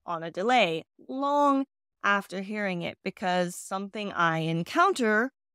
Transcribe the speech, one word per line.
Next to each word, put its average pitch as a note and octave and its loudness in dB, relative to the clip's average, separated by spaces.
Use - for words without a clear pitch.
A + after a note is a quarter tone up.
on E3 -6
a E3 -8
delay F#3+ 2
long C#4 2
after G3 -2
hearing G3 -4
it - -8
because F3+ -2
something G3+ -8
I E3 2
encounter A3 2